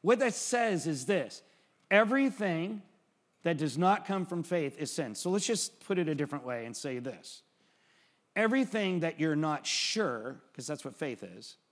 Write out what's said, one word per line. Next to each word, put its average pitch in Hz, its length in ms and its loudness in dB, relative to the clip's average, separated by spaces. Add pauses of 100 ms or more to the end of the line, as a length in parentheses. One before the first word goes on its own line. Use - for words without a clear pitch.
What 226 180 6
that 254 140 2
says 220 540 0
is 135 180 -2
this. 156 380 0 (480)
Everything 208 880 4 (640)
that 170 140 2
does 147 200 0
not 185 280 4
come 190 200 -2
from 175 160 -4
faith 156 380 -2
is 143 120 -4
sin. 123 220 -4
So - 160 -4
let's 196 160 0
just - 400 -2
put 185 140 0
it 160 100 2
a 156 60 0
different 143 280 -4
way 120 220 -4
and 117 100 -10
say 127 220 -6
this. 123 460 -10 (920)
Everything 208 680 2
that 160 180 -2
you're 156 160 2
not 151 320 0
sure, 131 720 -2 (120)
'cause 127 120 -12
that's 147 180 -8
what 131 120 -10
faith 135 260 -6
is - 360 -16 (140)